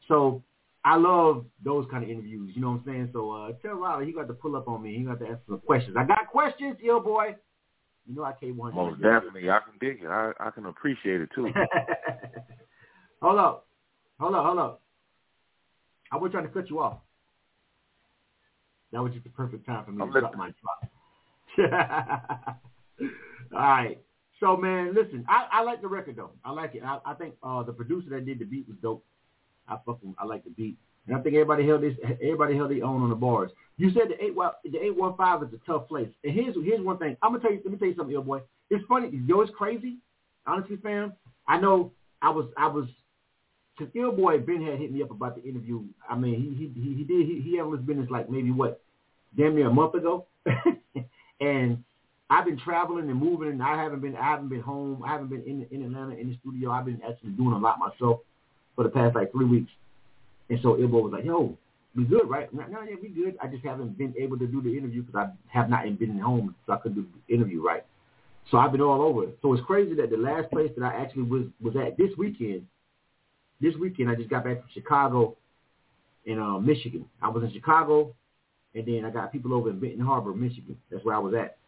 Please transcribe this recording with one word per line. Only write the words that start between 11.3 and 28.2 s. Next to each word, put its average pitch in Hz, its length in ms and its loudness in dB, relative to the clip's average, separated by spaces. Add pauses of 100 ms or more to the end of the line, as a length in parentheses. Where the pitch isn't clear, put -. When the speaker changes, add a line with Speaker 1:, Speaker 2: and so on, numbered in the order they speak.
Speaker 2:
too. 123 140 -2
Speaker 1:
<laughs> - 1700 -6
Hold 190 180 4
up. - 260 2 (540)
Hold 175 160 0
up, 151 100 2
hold 175 140 2
up. 135 220 -4 (1300)
I 135 60 -4
wasn't 180 160 -2
trying 170 140 -4
to 123 40 -12
cut 185 180 -6
you 151 120 -4
off. - 160 -2 (1900)
That 120 100 -4
was 123 120 -2
just 123 100 -12
the - 60 -20
perfect 123 360 -8
time 113 200 -8
for 104 60 -14
me 101 120 -4
Speaker 2:
I'm 123 80 -6
Speaker 1:
to 135 80 6
drop 117 160 -2
Speaker 2:
listening. 90 180 -10 (1040)
Speaker 1:
my 190 120 6
drop. 143 920 -4 (420)
<laughs> - 520 -12
All - 60 -4
right. 131 400 4 (400)
So, 190 180 6
man, 185 360 0
listen, 165 360 0
I, 226 220 4
I 226 120 4
like 233 180 -4
the 202 60 -8
record, 175 300 -8
though. 101 140 -14 (120)
I 127 80 -10
like 156 240 -8
it. - 80 -12
I, 139 220 -6
I 147 80 -8
think, 156 300 -12
uh, 127 200 -4
the 117 80 -10
producer 139 400 -6
that 131 140 -8